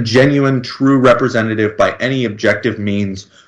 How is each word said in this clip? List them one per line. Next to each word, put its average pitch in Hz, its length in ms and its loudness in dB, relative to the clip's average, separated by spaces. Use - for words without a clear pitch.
genuine, 135 600 2
true 135 380 0
representative 113 800 2
by 95 240 0
any 131 240 -2
objective 104 560 -2
means 101 480 -4